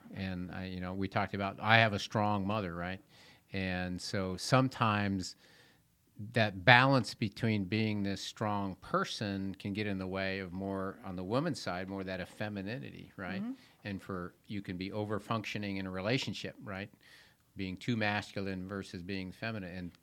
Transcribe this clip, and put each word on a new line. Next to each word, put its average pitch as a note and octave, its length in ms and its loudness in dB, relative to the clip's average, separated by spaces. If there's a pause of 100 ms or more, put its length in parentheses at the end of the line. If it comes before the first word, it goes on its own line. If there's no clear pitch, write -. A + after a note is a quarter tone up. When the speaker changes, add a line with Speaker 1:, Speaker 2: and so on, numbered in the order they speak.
(140)
Speaker 1:
And F#2 380 -4
I, F#2 140 -6
you F#2 140 -6
know, F2+ 140 -4
we G2 140 0
talked G2+ 260 0
about, G2 260 -2
I A2 180 10
have A2+ 140 8
a G2+ 60 0
strong G#2 480 2
mother, G2+ 280 0
right? F2+ 260 -4 (520)
And F2+ 480 -2
so F#2 360 -2
sometimes G#2 960 2 (1000)
that G2 300 2
balance B2+ 500 10
between G#2+ 500 2
being G#2+ 400 0
this G2 160 -2
strong G2+ 560 -2
person G2 800 -4
can G2+ 140 -4
get G#2 160 -2
in F#2+ 100 -2
the F#2 80 -4
way F#2+ 320 -2
of F#2 140 -6
more, F#2+ 520 -4
on F#2 120 -8
the F#2 80 -6
woman's B2+ 360 0
side, F#2 280 -4
more G2 160 -6
that F#2 160 -4
effeminacy, G2+ 960 -8
right? F#2+ 260 -6
Speaker 2:
Mm-hmm. A#3+ 100 -6 (320)
Speaker 1:
And G2 180 -6
for, F2+ 320 -8 (120)
you G2+ 160 -6
can F#2 140 -6
be F#2+ 160 -6
over G#2 260 -2
functioning G#2 600 -4
in F#2+ 80 -4
a F#2 40 -6
relationship, G2+ 720 -2
right? G2+ 280 -8 (720)
Being F#2 160 -2
too - 180 -2
masculine G2+ 720 -2
versus F#2+ 360 -8
being F#2 280 -6
feminine. G2 460 -6
And F2+ 140 -8 (120)